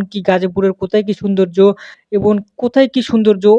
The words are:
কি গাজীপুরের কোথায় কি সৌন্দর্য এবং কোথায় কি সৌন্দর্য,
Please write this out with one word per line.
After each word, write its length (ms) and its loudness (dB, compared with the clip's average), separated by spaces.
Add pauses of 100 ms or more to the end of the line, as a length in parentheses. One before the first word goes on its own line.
কি 160 -12
গাজীপুরের 520 0
কোথায় 300 -2
কি 100 -4
সৌন্দর্য 440 -4 (540)
এবং 220 0 (220)
কোথায় 340 0
কি 120 -4
সৌন্দর্য, 440 0 (140)